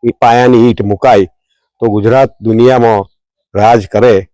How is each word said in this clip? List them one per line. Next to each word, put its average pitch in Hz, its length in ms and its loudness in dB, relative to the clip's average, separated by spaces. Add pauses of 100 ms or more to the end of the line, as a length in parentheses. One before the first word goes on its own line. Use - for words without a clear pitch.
ઈ 117 40 -2 (100)
પાયાની 120 500 2
ઈંટ 110 120 -4
મુકાય 101 420 0 (560)
તો 117 60 -4
ગુજરાત 113 420 0 (120)
દુનિયામાં 113 640 0 (500)
રાજ 107 320 0
કરે 107 480 0